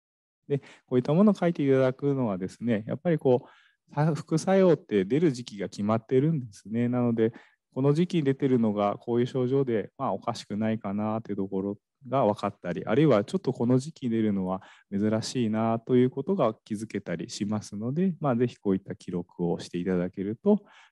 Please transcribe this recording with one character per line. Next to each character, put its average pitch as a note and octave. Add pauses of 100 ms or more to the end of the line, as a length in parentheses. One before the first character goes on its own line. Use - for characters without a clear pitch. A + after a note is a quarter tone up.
(480)
で、 C#3+ (260)
こ C3
う B2
い -
っ -
た D3
も G3
の G#3
を -
書 F3
い E3+
て C#3+
い -
た C3
だ C3
く C#3+
の C3
は F#2+
で F#2
す -
ね、 A2
や -
っ C3+
ぱ F3+
り D#3
こ B2+ (420)
う、 -
さ-、 D3+
副 -
作 F#3+
用 F3+
っ -
て G2+
出 B2
る E3
時 B2
期 G#2
が F2+
決 -
ま G#2+
っ A2
て C3
る D#3
ん D#3
で A2+
す -
ね。 A#2+
な B2
の A#2+
で、 A2+ (400)
こ C3
の C#3+
時 E3+
期 F3+
に D3+
出 C3+
て C#3+
る B2+
の A2
が G2+
こ A#2+
う A#2+
い B2
う -
症 B2+
状 C3+
で、 A2+
ま C3+
あ、 G2
お G2+
か A#2
し -
く G#2
な A2
い A2
か G2
な G#2+
と G2+
い -
う -
と G2
こ F#2+
ろ G2+ (300)
が C3
分 G#2
か G2+
っ -
た F2
り、 E2+
あ G#2+
る D3
い -
は G#2+
ち -
ょ -
っ -
と C3
こ A#2+
の B2+
時 D3
期 -
に A#2+
出 A2+
る G#2+
の F#2+
は F#2 (300)
珍 G#2+
し B2
い G#2+
な A2+
と B2+
い B2
う B2+
こ C#3
と F#3+
が A#2+ (120)
気 G#2+
づ G#2+
け G#2
た F2
り E2+
し -
ま G#2+
す -
の A#2
で、 F3+
ま D3
あ、 A#2
ぜ A#2+
ひ -
こ G2+
う F#2+
い F#2+
っ -
た -
記 -
録 F2
を F2
し -
て F2
い F2
た F#2
だ F2+
け G2
る G#2
と、 G3+ (280)